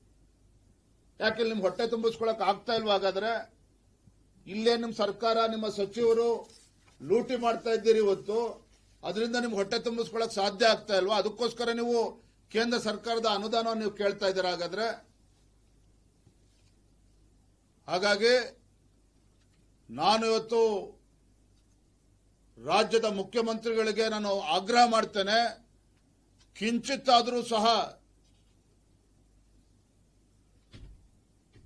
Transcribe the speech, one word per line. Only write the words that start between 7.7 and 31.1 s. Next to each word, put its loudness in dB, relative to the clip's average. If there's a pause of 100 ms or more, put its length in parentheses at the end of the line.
ಇದ್ದೀರಿ 4
ಇವತ್ತು, -2 (340)
ಅದರಿಂದ -4
ನಿಮ್ -2
ಹೊಟ್ಟೆ -2
ತುಂಬಿಸ್ಕೊಳಕ್ -4
ಸಾಧ್ಯ 2
ಆಗ್ತಾ 2
ಇಲ್ವಾ? 2
ಅದಕ್ಕೋಸ್ಕರ -2
ನೀವು -2 (280)
ಕೇಂದ್ರ 0
ಸರ್ಕಾರದ -2
ಅನುದಾನವನ್ನು 0
ನೀವು -4
ಕೇಳ್ತಾ -2
ಇದ್ದೀರಾ 0
ಹಾಗಾದ್ರೆ? -4 (3000)
ಹಾಗಾಗಿ 2 (1600)
ನಾನು 2
ಇವತ್ತು -2 (1600)
ರಾಜ್ಯದ 2
ಮುಖ್ಯಮಂತ್ರಿಗಳಿಗೆ -2
ನಾನು -2
ಆಗ್ರಹ 4
ಮಾಡ್ತೇನೆ, 2 (1160)
ಕಿಂಚಿತ್ತಾದರೂ 2
ಸಹ 0 (4000)